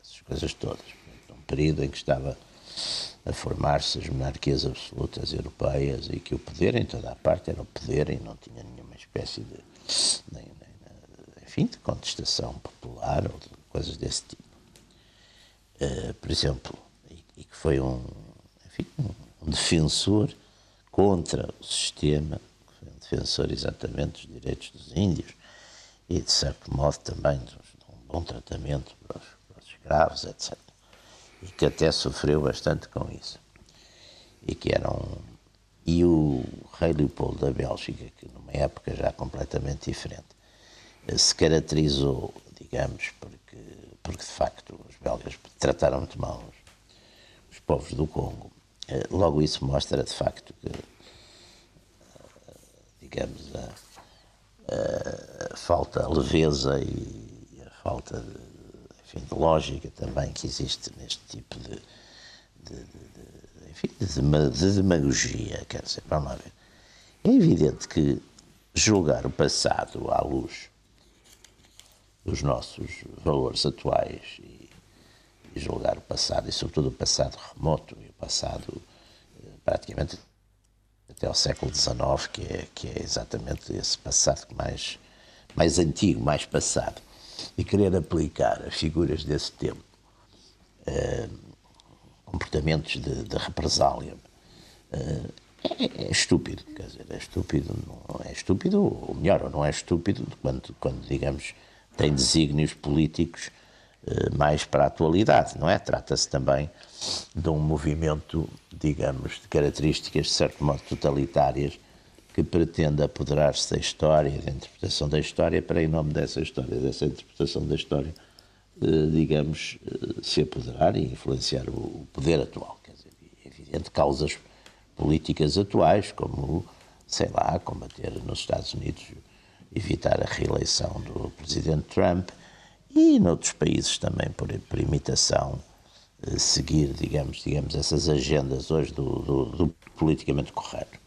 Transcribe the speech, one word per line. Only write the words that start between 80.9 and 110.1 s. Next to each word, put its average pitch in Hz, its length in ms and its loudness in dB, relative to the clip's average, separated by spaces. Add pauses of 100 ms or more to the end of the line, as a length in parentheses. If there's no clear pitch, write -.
até - 180 -6
ao - 80 -2
século - 360 0
dezenove, - 580 0
que - 140 -10
é, - 320 -6
que - 140 -10
é 80 140 -6
exatamente - 680 -6
esse - 260 -4
passado - 480 0
que - 80 -16
mais, - 440 -6 (580)
mais 82 220 6
antigo, 78 440 4
mais 73 220 2
passado, - 560 -2 (560)
e 92 80 -2
querer 98 320 4
aplicar 78 640 0
as - 120 -10
figuras 78 500 0
desse 73 280 -4
tempo, - 300 -6 (1040)
eh, - 420 -4 (960)
comportamentos 78 760 -2
de, - 240 -4
de - 120 -6
represália, - 800 0 (800)
eh, - 320 -4 (400)
é, - 400 -2
é - 60 -6
estúpido, - 540 0
quer - 220 -12
dizer, - 240 -16
é - 60 -8
estúpido, - 600 -4 (100)
não - 380 -12
é - 80 -10
estúpido, 185 500 2
ou - 320 -2
melhor, 80 280 4
ou 71 80 -4
não 73 140 0
é 76 60 4
estúpido, 82 540 0 (160)
quando, 65 380 -4
quando, 65 280 -4
digamos, 69 480 -4 (420)
tem 76 180 4
desígnios 73 580 4
políticos, 78 800 0 (560)
eh, - 280 0
mais 73 300 4
para 71 200 4
a - 20 6
atualidade, 82 720 4
não 76 100 0
é? 101 100 4
Trata-se - 500 -2
também 69 420 0 (640)
de 82 160 0
um 78 80 2
movimento, 76 920 0 (240)
digamos, 69 720 -2
de - 60 -20
características, - 800 2